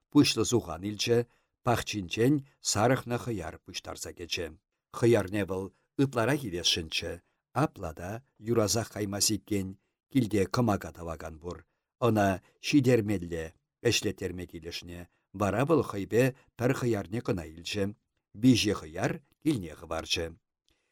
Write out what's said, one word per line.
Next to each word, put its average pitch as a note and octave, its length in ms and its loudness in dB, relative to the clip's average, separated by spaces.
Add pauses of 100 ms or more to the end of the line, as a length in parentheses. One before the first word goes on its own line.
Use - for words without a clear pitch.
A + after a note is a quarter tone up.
(140)
пуҫлы D3 300 6
сухан F2 380 -2
илчӗ, G#2+ 360 0 (480)
пахчинчен A2 680 0 (260)
сарӑхнă A#2+ 580 0
хӑяр E2 420 -6
пуҫтарса E2+ 520 -12
кече. F2 340 -6 (480)
Хӑярне G#2 500 4
вӑл F#2+ 200 -4 (340)
ытлара C3+ 380 2
килесшӗнчӗ. F2 760 -2 (420)
Аплата F#2 560 -4 (280)
юразах A2 520 2
кайма G2+ 300 -6
сиккен, G2 480 0 (460)
килте G#2 320 2
кӑмака G2+ 460 0
тавакан D#2+ 460 -10
пур. F2 200 -10 (420)
Ӑна G#2+ 280 4 (300)
ҫитермелле, G#2 840 2 (380)
ӗҫлеттерме F#2 640 -2
килешне. F2 540 -12 (340)
Вара G2+ 300 0
вӑл C#3+ 180 4
хӑйпе G#2 420 0 (300)
пӗр B2+ 200 0
хӑярне G#2+ 460 -2
кӑна E2+ 260 -4
илчӗ. E2+ 380 -4 (500)
Виҫе G#2 400 6
хӑяр E2+ 380 -6 (260)
килне G2+ 360 -4
хӑварчӗ. E2 520 -4 (640)